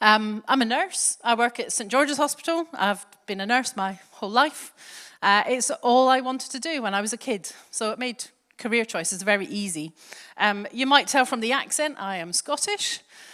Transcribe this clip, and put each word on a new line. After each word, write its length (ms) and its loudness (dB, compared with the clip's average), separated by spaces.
um, 440 4
I'm 140 2
a 60 4
nurse. 580 -2
I 100 2
work 240 0
at 140 -6
Saint 180 -6
George's 280 2
Hospital. 560 -2
I've 320 0
been 160 -6
a 60 -6
nurse 280 0
my 240 -4
whole 180 -8
life. 440 0
Uh, 260 6
it's 220 0
all 400 4
I 100 4
wanted 300 -6
to 100 -10
do 220 -4
when 100 -2
I 80 0
was 140 -4
a 40 -10
kid. 320 -6
So 220 -4
it 60 -8
made 280 -6
career 260 0
choices 380 -4
very 240 0
easy. 480 -6
Um, 340 0
you 160 -2
might 220 6
tell 160 4
from 160 -2
the 120 -2
accent, 460 -2
I 180 -6
am 180 -6
Scottish. 640 -4